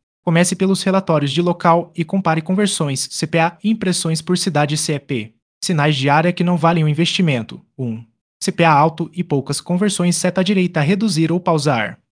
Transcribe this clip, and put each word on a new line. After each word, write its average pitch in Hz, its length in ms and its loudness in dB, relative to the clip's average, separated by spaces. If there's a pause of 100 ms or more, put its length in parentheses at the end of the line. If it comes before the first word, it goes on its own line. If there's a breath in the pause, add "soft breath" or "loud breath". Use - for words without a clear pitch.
(240)
Comece 175 320 2
pelos 190 280 0
relatórios 170 480 0
de 156 100 0
local 170 520 0
e 165 120 -6
compare 165 360 -2
conversões, 175 720 -2
C - 160 -4
P 165 120 0
A 170 220 0
e 208 80 0
impressões 180 520 -2
por 180 160 0
cidade. 147 400 0
C 151 160 -4
E 139 60 -4
P. 110 340 -8 (280)
Sinais 151 360 0
de 135 120 0
área 165 220 4
que 175 140 -2
não 175 100 2
valem 165 300 2
o - 20 2
investimento. 151 720 0 (180)
Um, 117 240 -6 (400)
C - 120 -4
P 170 100 0
A 160 80 6
alto 156 420 2
e 180 80 -4
poucas 143 380 -4
conversões. 180 560 0
Seta 180 260 0
direita, 180 380 0
reduzir 165 500 0
ou 175 120 0
pausar. 143 580 0 (180)